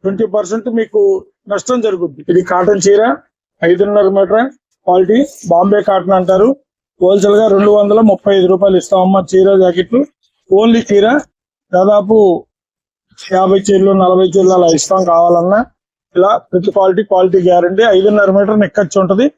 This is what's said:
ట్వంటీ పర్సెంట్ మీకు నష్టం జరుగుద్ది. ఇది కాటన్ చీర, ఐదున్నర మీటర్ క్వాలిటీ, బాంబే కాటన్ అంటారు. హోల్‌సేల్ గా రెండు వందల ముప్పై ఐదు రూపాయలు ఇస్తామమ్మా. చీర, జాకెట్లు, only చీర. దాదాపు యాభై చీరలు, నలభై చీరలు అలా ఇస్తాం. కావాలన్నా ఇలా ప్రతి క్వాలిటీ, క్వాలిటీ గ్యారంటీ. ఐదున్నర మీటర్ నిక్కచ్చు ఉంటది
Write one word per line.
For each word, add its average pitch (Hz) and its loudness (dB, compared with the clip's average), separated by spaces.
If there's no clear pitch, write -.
ట్వంటీ 196 -4
పర్సెంట్ 208 -6
మీకు 214 -2
నష్టం 214 -4
జరుగుద్ది. 170 -6
ఇది 180 2
కాటన్ 185 -2
చీర, 214 2
ఐదున్నర 196 0
మీటర్ 196 0
క్వాలిటీ, 185 0
బాంబే 190 0
కాటన్ 190 -2
అంటారు. 190 0
హోల్‌సేల్ 196 2
గా 220 2
రెండు 202 2
వందల 208 2
ముప్పై 202 0
ఐదు 180 0
రూపాయలు 185 0
ఇస్తామమ్మా. 185 0
చీర, 190 2
జాకెట్లు, 185 0
only 226 0
చీర. 214 0
దాదాపు 202 0
యాభై 190 0
చీరలు, 196 0
నలభై 185 2
చీరలు 185 0
అలా 180 2
ఇస్తాం. 175 -2
కావాలన్నా 175 0
ఇలా 196 0
ప్రతి 185 -4
క్వాలిటీ, 190 0
క్వాలిటీ 185 0
గ్యారంటీ. 180 0
ఐదున్నర 202 0
మీటర్ 202 0
నిక్కచ్చు 196 -2
ఉంటది 196 0